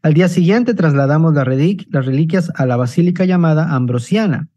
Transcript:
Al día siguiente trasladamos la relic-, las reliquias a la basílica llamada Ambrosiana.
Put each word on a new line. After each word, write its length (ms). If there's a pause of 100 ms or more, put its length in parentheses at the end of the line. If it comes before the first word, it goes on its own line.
Al 120
día 140
siguiente 460
trasladamos 600
la 100
relic-, 460
las 160
reliquias 480
a 120
la 100
basílica 480
llamada 500
Ambrosiana. 840